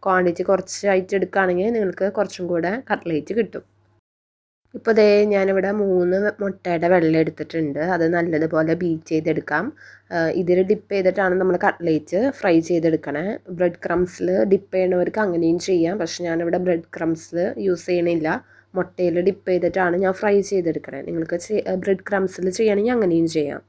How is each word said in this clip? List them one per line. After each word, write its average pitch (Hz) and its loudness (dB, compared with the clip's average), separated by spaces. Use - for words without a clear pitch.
ക്വാണ്ടിറ്റി 180 2
കുറച്ചായിട്ട് 190 0
എടുക്കുകയാണെങ്കിൽ 185 0
നിങ്ങൾക്ക് 196 -2
കുറച്ചും 190 -4
കൂടെ 175 -2
കട്ട്ലേറ്റ് 165 -4
കിട്ടും. 220 -4
ഇപ്പൊ 233 -2
ദേ 208 6
ഞാനിവിടെ 190 2
മൂന്ന് 196 2
മുട്ടയുടെ 180 -2
വെള്ള 165 4
എടുത്തിട്ടുണ്ട്. 156 -2
അത് 170 0
നല്ലതുപോലെ 165 0
ബീറ്റ് 170 -2
ചെയ്തെടുക്കാം. 156 -2
ഏ, 165 0
ഇതിൽ 180 2
ഡിപ്പ് 208 0
ചെയ്തിട്ടാണ് 185 2
നമ്മൾ 185 2
കട്ട്ലേറ്റ് 175 0
ഫ്രൈ 175 2
ചെയ്തെടുക്കണേ. 160 0
ബ്രെഡ് 175 -2
ക്രംസിൽ 180 0
ഡിപ്പ് 196 0
ചെയ്യണവർക്ക് 185 0
അങ്ങനെയും 170 2
ചെയ്യാം. 175 0
പക്ഷെ 175 -6
ഞാനിവിടെ 170 -2
ബ്രെഡ് 180 0
ക്രംസിൽ 165 -4
യൂസ് 185 -2
ചെയ്യണില്ല. 170 0
മുട്ടയിൽ 180 -2
ഡിപ്പ് 190 -2
ചെയ്തിട്ടാണ് 175 0
ഞാൻ 190 2
ഫ്രൈ 202 2
ചെയ്തെടുക്കണേ. 165 -4
നിങ്ങൾക്ക് 165 -6
ചെ-, 202 -4
ഏ, 185 -2
ബ്രെഡ് 190 -2
ക്രംസിൽ 190 -2
ചെയ്യണമെങ്കിൽ 214 2
അങ്ങനെയും 175 2
ചെയ്യാം. 151 -2